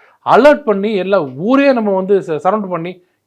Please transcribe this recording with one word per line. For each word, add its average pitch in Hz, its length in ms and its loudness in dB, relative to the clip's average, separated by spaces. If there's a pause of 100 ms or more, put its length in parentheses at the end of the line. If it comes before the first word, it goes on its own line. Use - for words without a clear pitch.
(260)
அலர்ட் 285 380 4
பண்ணி 208 320 -2
எல்லா 185 280 0
ஊரே 233 500 0
நம்ம 214 220 -2
வந்து 190 240 0
ச-, 156 240 -6
சரவுண்ட் 196 260 -2
பண்ணி, 175 360 -10 (220)